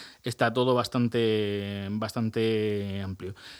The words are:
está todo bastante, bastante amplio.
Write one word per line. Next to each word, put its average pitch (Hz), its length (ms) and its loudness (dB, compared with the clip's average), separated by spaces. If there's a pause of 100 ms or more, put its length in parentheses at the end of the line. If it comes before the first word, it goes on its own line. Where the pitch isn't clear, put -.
(240)
está 117 300 2
todo 127 220 4
bastante, 107 1160 0
bastante 107 1080 0
amplio. 95 320 -8 (260)